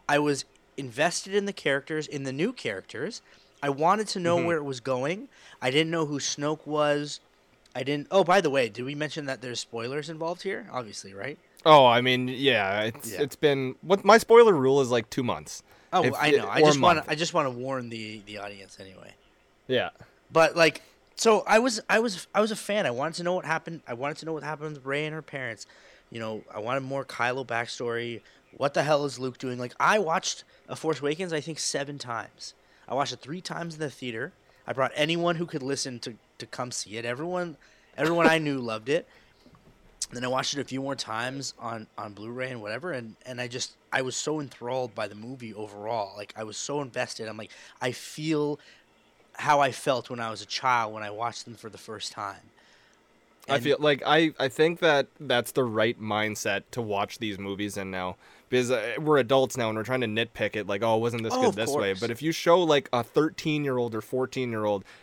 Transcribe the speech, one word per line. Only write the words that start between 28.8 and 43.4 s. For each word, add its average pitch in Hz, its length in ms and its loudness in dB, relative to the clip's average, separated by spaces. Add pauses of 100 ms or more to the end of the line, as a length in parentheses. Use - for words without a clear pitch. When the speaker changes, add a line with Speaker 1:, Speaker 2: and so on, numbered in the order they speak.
Speaker 1:
hell 147 220 4
is 123 140 -8
Luke 127 180 -6
doing? 123 220 -6
Like, 123 200 -8
I 185 200 4
watched 170 440 -2 (260)
A - 60 -8
Force 156 260 -2
Awakens, 160 320 -2
I 151 80 -2
think, 156 180 -10
seven 143 380 -4
times. - 560 -10 (340)
I - 80 -8
watched 131 180 -2
it 120 60 -12
three 170 220 -12
times 165 340 -10
in 156 60 -14
the 151 80 -4
theater. 123 420 -8 (340)
I 127 80 -6
brought 127 220 0
anyone 170 400 2
who 170 100 -4
could 156 180 -6
listen 127 360 -6
to, 120 140 -12 (240)
to 120 80 -14
come 123 260 -8
see 107 260 -10
it. 117 80 -6
Everyone, 165 520 -6 (400)
everyone 165 300 4
I 160 100 6
knew 147 220 -2
<laughs> - 0 -
loved 110 300 -6
it. 151 180 -2 (1040)
Then 123 140 -8
I - 20 -2
watched 135 300 -2
it - 40 -2
a - 20 -8
few 135 180 -6
more 135 140 -6
times 127 640 -6
on, 113 260 -8 (100)
on 104 180 -12
Blu-ray 120 360 -10
and 123 140 -10
whatever, 127 300 -8
and, 117 220 -10 (120)
and 123 120 -10
I 123 80 -6